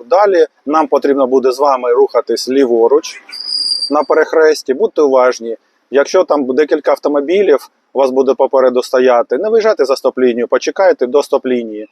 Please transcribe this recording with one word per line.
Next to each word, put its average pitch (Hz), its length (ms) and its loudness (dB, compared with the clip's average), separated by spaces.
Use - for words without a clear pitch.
Далі 175 420 2
нам 151 220 0
потрібно 139 400 0
буде 127 240 2
з 123 80 -8
вами 131 340 0
рухатись 123 560 0
ліворуч 123 720 0
на 147 140 0
перехресті. 156 720 0
Будьте 165 280 -2
уважні. 127 560 0
Якщо 139 320 2
там 147 220 -2
декілька 147 460 0
автомобілів 147 800 0
у 123 60 -2
вас 131 120 0
буде 131 220 0
попереду 127 500 0
стояти, 127 540 0
не 196 120 -4
виїжджайте 214 360 0
за 131 100 -2
стоп-лінію, 120 520 -2
почекайте 147 600 0
до 139 160 0
стоп-лінії. 120 680 -4